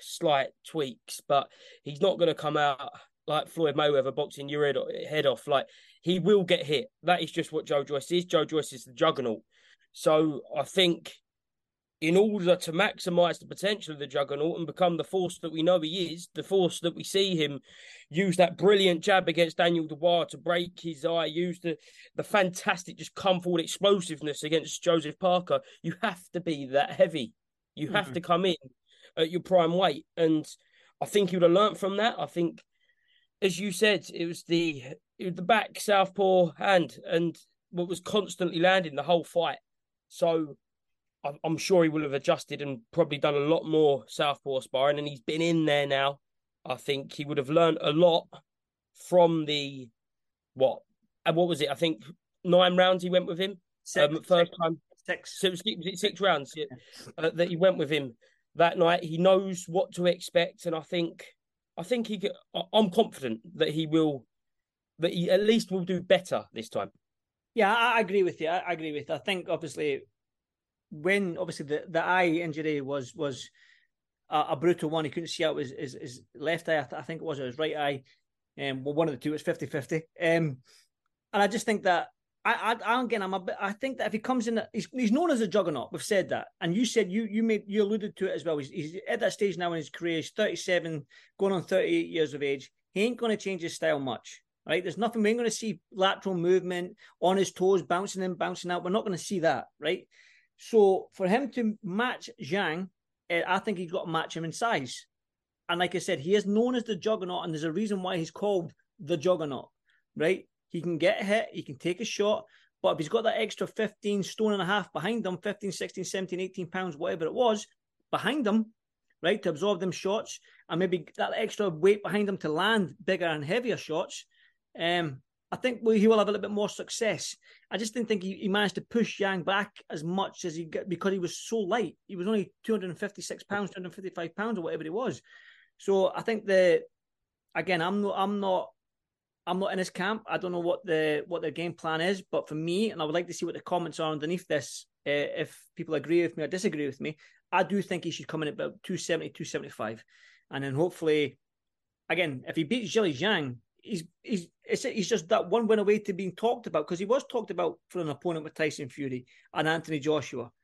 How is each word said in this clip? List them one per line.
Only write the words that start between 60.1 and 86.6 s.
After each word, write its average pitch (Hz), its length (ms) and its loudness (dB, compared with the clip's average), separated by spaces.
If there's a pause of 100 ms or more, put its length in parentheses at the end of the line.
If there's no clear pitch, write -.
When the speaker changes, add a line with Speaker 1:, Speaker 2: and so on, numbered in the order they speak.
Speaker 1:
and 170 100 -2
I 160 60 -4
think, 170 440 -4 (520)
I 170 60 -8
think 226 240 -2
he, 208 140 -6 (320)
I, 180 80 -4 (120)
I'm 214 160 6
confident 139 500 0 (160)
that 156 140 0
he 156 180 -2
will, 151 380 2 (720)
that 170 140 0
he 180 160 0
at 190 140 6
least 220 280 4
will 185 140 -2
do 180 160 -2
better 170 420 2 (100)
this 110 160 -10
time. 101 220 -6 (640)
Speaker 2:
Yeah, 208 180 4
I, 233 240 2
I - 40 4
agree 196 220 2
with 160 180 -2
you. 156 60 -2
I, 175 100 0
I 175 160 -4
agree 160 180 -6
with 147 180 -8
you. 165 60 -2
I 143 40 -6
think 180 300 -4
obviously 151 520 -4 (920)
when, 175 460 -2
obviously 143 300 -8
the, 147 200 -4
the 165 160 0
eye 180 240 4
injury 156 540 -2
was, 135 340 -6
was 143 340 -6 (800)
a, 151 100 2 (100)
a 160 60 0
brutal 165 340 0
one. 156 160 -2
He 139 60 -6
couldn't 170 180 -8
see - 160 -2
out 147 120 0
his, 135 140 -6
his, 135 220 -10
his 127 280 -14 (140)
left 160 320 -4
eye. 160 120 2
I, 135 40 -2
th-, 143 160 -10
I - 20 -10
think 165 200 -10
it 165 40 -10
was, 143 140 -6
or 135 60 -6
his 127 120 -8
right 156 200 -2
eye. 143 260 -2 (560)
Um, 135 240 -4
well, 147 100 -4
one 160 140 2
of 147 60 -4
the 117 60 -10
two. 151 140 -4
It's 151 100 -8
fifty 170 240 -4
fifty. 160 340 -4 (200)
Um, 165 360 2 (760)
and 202 120 2
I 208 40 4
just 214 180 -4
think 208 180 0
that 175 240 2 (360)
I, 196 320 0 (100)
I, 226 100 2
I, 254 80 0
again, 226 180 -2
I'm 190 120 -2
a 190 60 -2
bit, 190 220 -8
I 196 100 -4
think 262 260 -6
that - 100 -4
if - 60 -2
he 220 60 -4
comes 247 280 -2
in, 226 140 0 (120)
he's, 196 180 -6
he's 247 200 0
known 320 200 4
as 247 80 2
a 220 80 0
juggernaut. 165 440 0
We've - 120 -8
said 185 260 0
that, 117 180 -4 (120)
and 175 160 0